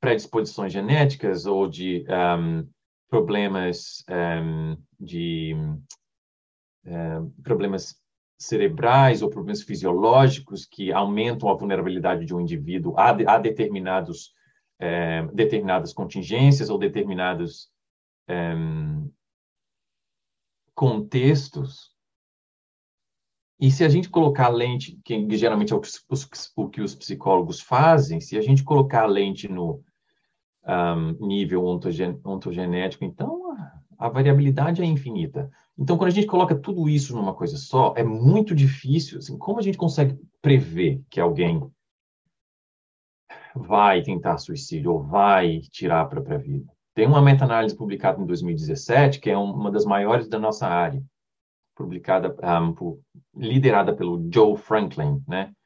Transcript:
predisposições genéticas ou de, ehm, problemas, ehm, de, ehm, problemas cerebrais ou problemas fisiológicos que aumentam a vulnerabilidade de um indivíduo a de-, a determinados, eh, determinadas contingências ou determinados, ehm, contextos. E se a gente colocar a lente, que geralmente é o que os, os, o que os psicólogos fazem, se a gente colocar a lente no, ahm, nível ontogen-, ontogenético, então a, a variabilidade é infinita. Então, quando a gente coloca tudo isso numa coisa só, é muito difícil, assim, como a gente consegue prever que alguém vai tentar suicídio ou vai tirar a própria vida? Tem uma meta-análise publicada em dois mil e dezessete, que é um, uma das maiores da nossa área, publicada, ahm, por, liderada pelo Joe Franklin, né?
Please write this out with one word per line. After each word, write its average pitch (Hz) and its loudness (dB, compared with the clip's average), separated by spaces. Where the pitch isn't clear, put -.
predisposições 107 -2
genéticas 101 0
ou 98 0
de, 87 -6
ehm, 85 0
problemas, 95 -2
ehm, 82 -4
de, 85 -6
ehm, 82 -8
problemas 98 -4
cerebrais 113 4
ou 107 -2
problemas 101 -8
fisiológicos 101 2
que 92 -8
aumentam 107 -2
a 196 2
vulnerabilidade 92 -2
de 165 -8
um 175 -4
indivíduo 156 -6
a 101 4
de-, 104 0
a 107 4
determinados, 95 -4
eh, 82 -4
determinadas 98 -2
contingências 110 0
ou 101 -2
determinados, 90 -4
ehm, 80 -4
contextos. 131 0
E 135 6
se 151 4
a 156 6
gente 175 4
colocar 143 4
a - 6
lente, 120 -2
que 107 -2
geralmente 107 2
é 107 2
o 101 2
que - -14
os, - -18
os, - -8
o 104 -4
que - -8
os 98 -6
psicólogos - -2
fazem, 151 4
se - -8
a 107 0
gente 135 4
colocar 135 2
a - 2
lente 98 0
no, 90 -6
ahm, 85 -2
nível 98 0
ontogen-, 90 -2
ontogenético, 92 -4
então 311 -8
a, 196 -16
a - 0
variabilidade 143 2
é - 0
infinita. 139 -4
Então, 147 0
quando 180 2
a 175 2
gente 208 2
coloca 180 2
tudo 165 -2
isso 139 0
numa 98 -2
coisa 139 -6
só, - 0
é 117 0
muito 143 4
difícil, 139 0
assim, 131 -14
como 208 -6
a 226 -2
gente 196 -2
consegue 151 0
prever 147 2
que - -6
alguém 82 0
vai 104 2
tentar 85 -2
suicídio 80 -6
ou 78 -2
vai 90 4
tirar 82 -2
a 78 0
própria 69 -8
vida? - -10
Tem 110 4
uma 143 8
meta-análise 117 4
publicada 98 -2
em 90 -6
dois 85 -4
mil 85 -4
e - -2
dezessete, 117 2
que - -4
é 101 0
um, 101 -2
uma 104 -6
das 101 0
maiores 104 0
da 110 -4
nossa 110 -2
área, 85 -2
publicada, 90 -4
ahm, 85 0
por, 85 -10
liderada 117 2
pelo 87 -4
Joe 107 6
Franklin, 107 -2
né? 185 -6